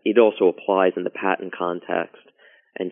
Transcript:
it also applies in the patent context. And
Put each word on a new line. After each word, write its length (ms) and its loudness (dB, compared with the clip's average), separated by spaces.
it 120 4
also 300 4
applies 480 0
in 80 -6
the 60 -4
patent 440 -4
context. 680 -6
And 140 -6